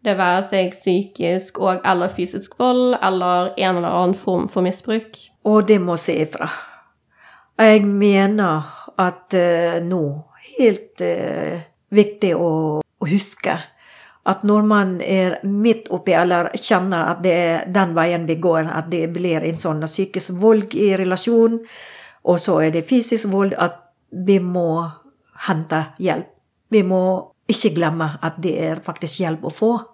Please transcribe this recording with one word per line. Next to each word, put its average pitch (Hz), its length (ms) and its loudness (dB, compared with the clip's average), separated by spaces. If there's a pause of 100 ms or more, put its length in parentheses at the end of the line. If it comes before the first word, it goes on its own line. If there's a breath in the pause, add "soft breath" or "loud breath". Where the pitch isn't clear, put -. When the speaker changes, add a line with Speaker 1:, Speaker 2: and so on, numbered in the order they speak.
Speaker 1:
Det 208 80 0
være 185 320 0
seg 185 300 -2
psykisk 185 800 -2
og 185 320 0
eller 180 240 0
fysisk 185 460 -8
vold, 247 420 2
eller 180 560 0
en 185 220 0
eller 170 100 -2
annen 180 240 2
form 185 340 -2
for 196 140 -2
misbruk? 220 560 -4 (320)
Speaker 2:
Og 214 160 6
det 202 160 6
må 175 160 -2
si 160 240 -2
ifra. 156 300 -6 (1040 loud breath)
Jeg 220 240 8
mener 202 800 2 (400 loud breath)
at, 180 320 -2
eh, 170 480 2
nå, 156 420 -2 (360)
helt, 214 420 0
eh, 170 640 -4 (240)
viktig 202 480 2
å, 156 460 -2
å - 260 -8
huske - 480 -2 (680 soft breath)
at 190 200 -2
når 208 240 4
man 190 320 2
er 185 420 0
midt 208 460 0
oppi, 180 240 0
eller 175 400 2
kjenner 180 560 0
at 175 140 -4
det 180 100 4
er 170 400 0
den 185 240 2
veien 170 320 0
vi 160 60 0
går, 160 340 0
at 165 240 -6
det 165 200 -2
blir 170 280 -2
en 165 160 -4
sånn 156 300 -4
psykisk 185 500 -6
vold 214 400 2
i 196 180 2
relasjon, 226 640 2 (640 loud breath)
og 175 160 2
så 170 220 0
er 160 100 4
det 160 140 -2
fysisk 226 480 0
vold, 196 240 0
at - 240 -2 (320)
vi 185 240 2
må 170 540 -2 (560)
hente 160 360 -2 (160)
hjelp. 185 300 -4 (420)
Vi 208 120 4
må 185 200 2 (460)
ikke - 260 2
glemme 160 380 0 (100)
at 160 180 -6
det 165 120 -2 (100)
er 160 220 -4
faktisk 165 380 -10
hjelp 160 260 -4
å - 40 -10
få. 226 180 2 (220)